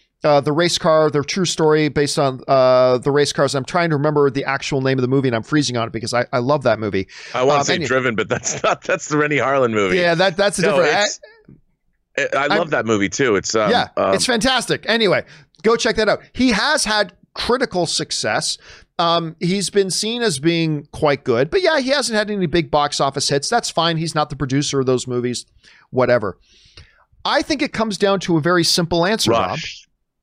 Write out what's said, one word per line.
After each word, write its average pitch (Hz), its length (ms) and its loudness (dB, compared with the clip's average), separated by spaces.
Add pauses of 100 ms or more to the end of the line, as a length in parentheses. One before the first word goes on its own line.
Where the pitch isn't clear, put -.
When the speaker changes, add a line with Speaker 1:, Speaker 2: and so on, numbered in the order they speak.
(240)
Speaker 1:
Uh, 147 180 4
the 147 100 -2
race 165 280 0
car, 156 320 4
the 143 120 0
true 180 220 -4
story 156 440 2
based 143 280 -2
on, 135 300 0
uh, 127 500 4
the 139 140 0
race 143 200 2
cars. 139 220 0
I'm 131 120 -4
trying 170 260 0
to 147 60 0
remember 147 340 2
the 135 140 -4
actual 135 360 -4
name 131 160 2
of 127 60 0
the 123 40 0
movie, 135 200 2
and 117 80 0
I'm 110 80 -2
freezing 135 340 0
on 113 100 -2
it - 60 -12
because 113 200 -8
I, 120 200 0
I 131 60 0
love 135 240 0
that 110 160 2
movie. 98 280 -2 (280)
Speaker 2:
I 123 80 0
wanna 143 160 4
Speaker 1:
Um, 135 60 0
Speaker 2:
say 180 100 0
Speaker 1:
and 160 100 -4
Speaker 2:
Driven, 127 300 0
but 101 140 -4
that's - 340 -6
<laughs> - 0 -
not, 202 180 0
that's - 280 -4
the 147 80 -2
Renny 147 200 0
Harlin 127 360 0
movie. 98 240 2
Speaker 1:
Yeah, 175 180 2
that, 180 220 0
that's 202 200 0
a 180 60 -2
Speaker 2:
No, 135 180 2
Speaker 1:
different 202 380 0 (1000)
Speaker 2:
it's, 135 180 -2
I, 135 100 0
I - 20 -2
love 160 140 0
Speaker 1:
I'm 165 80 -4
Speaker 2:
that 143 180 0
movie 101 220 2
too. 123 260 2
It's, - 180 -2
um, 110 160 2
Speaker 1:
Yeah, 196 260 0
Speaker 2:
um, 98 200 2
Speaker 1:
it's - 100 0
fantastic. 240 640 -2
Anyway, 202 340 2 (380)
go 226 140 2
check 226 220 0
that 214 120 2
out. - 140 0 (100)
He 254 160 2
has 247 340 0
had 208 300 -2 (200)
critical 220 520 -2
success. - 720 -4 (420)
Um, 170 400 0
he's 180 300 -2
been 196 200 0
seen 226 320 -4
as 190 160 -2
being 160 540 0
quite 143 320 0
good, 127 260 0
but 392 120 0
yeah, 320 180 2
he 254 100 -2
hasn't 254 280 0
had 208 120 -2
any 196 160 -2
big 160 240 -2
box 147 300 0
office 139 300 -2
hits. 143 180 -2
That's 233 220 -2
fine. 165 260 0
He's 160 180 -4
not 151 160 -2
the 143 60 -12
producer 139 460 -2
of 131 40 0
those 127 220 0
movies, 123 380 -4 (460)
whatever. 120 460 0 (840)
I 240 180 0
think 302 200 -2
it 285 100 -4
comes 220 260 -4
down 196 240 2
to 170 140 0
a 156 60 2
very 170 240 2
simple 170 400 0
answer, 214 260 0
Rob. 101 200 0
Speaker 2:
Rush. - 360 -10 (360)